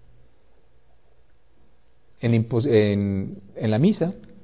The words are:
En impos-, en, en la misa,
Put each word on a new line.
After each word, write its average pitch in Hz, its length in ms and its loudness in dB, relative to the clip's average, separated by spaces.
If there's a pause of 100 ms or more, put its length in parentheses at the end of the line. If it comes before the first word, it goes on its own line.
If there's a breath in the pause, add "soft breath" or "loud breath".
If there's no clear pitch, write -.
(2250)
En 117 140 0
impos-, 117 340 0
en, 101 680 0 (180)
en 110 160 -2
la 110 80 0
misa, 180 340 0 (300)